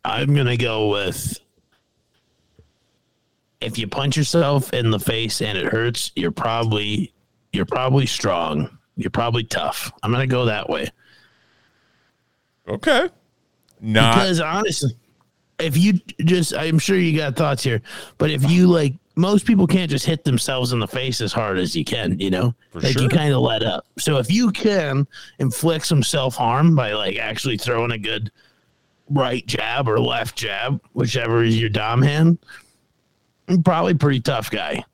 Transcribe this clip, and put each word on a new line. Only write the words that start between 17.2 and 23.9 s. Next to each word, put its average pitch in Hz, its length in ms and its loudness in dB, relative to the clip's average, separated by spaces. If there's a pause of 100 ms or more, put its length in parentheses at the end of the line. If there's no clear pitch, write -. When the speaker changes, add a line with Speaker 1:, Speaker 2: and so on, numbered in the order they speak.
Speaker 1:
thoughts 143 280 0
here, 117 180 0 (380)
but 151 120 2
if 139 180 0
you, 180 180 6
like, 156 280 4 (220)
most 190 300 4
people 190 200 6
can't 180 240 2
just 139 160 -2
hit 160 180 -2
themselves 127 480 0
in 120 60 0
the 107 80 -2
face 127 340 -4
as 104 120 -4
hard 104 260 -2
as 90 160 -2
you 80 100 -2
can, 95 360 -2
you 95 100 -2
know? 104 240 0 (160)
Speaker 2:
For 85 100 -10
Speaker 1:
Like, - 120 2
Speaker 2:
sure. 131 100 2
Speaker 1:
you 127 60 2
kinda 143 300 2
let 117 240 0
up. 98 240 -4 (120)